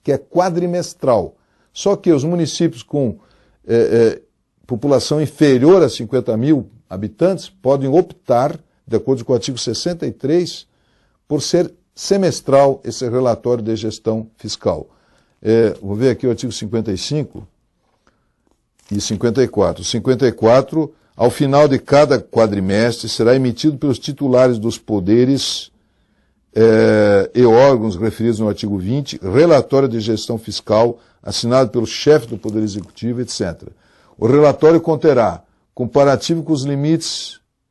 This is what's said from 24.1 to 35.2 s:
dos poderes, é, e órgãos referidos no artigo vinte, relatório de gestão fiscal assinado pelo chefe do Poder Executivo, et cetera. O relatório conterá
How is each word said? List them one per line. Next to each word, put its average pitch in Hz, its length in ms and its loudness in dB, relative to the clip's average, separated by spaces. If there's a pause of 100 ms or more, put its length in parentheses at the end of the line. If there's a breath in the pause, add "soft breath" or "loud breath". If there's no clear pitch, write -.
dos 110 200 -6
poderes, 113 920 0 (800)
é, 107 800 4
e 123 120 4
órgãos 113 500 4
referidos 110 420 -2
no 107 100 -2
artigo 101 300 -4
vinte, 123 440 -6
relatório 135 640 2
de 117 100 -6
gestão 110 380 -4
fiscal 110 600 -2 (240 soft breath)
assinado 120 480 -2
pelo 117 160 -4
chefe 147 400 0
do 117 100 -12
Poder 110 260 -6
Executivo, 107 600 -8
et 117 80 -10
cetera. - 420 -8 (460 soft breath)
O - 80 -2
relatório 151 540 4
conterá 131 640 0 (320)